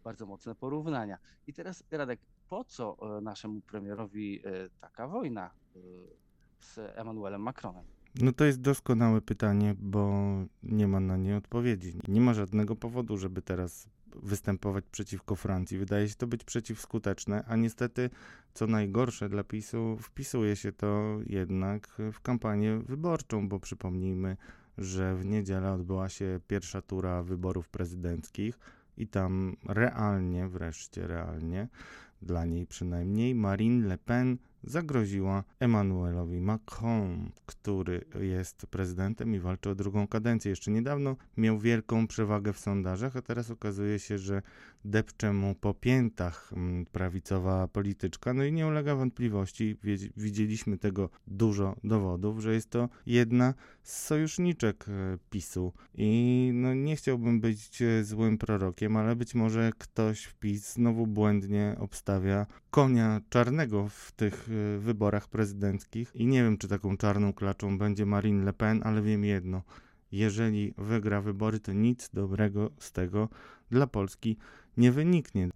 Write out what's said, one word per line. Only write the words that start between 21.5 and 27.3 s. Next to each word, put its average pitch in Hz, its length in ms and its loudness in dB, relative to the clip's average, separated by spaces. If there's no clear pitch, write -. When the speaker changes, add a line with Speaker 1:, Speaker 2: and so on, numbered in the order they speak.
Speaker 2:
w - 80 -18
kampanię 107 560 0
wyborczą, 123 720 -4
bo 98 100 -2
przypomnijmy, 92 800 -4
że 95 380 -2
w 92 100 -6
niedzielę 95 480 -2
odbyła 92 360 -2
się 92 380 -4
pierwsza 98 340 -4
tura 92 420 -2
wyborów 90 460 -4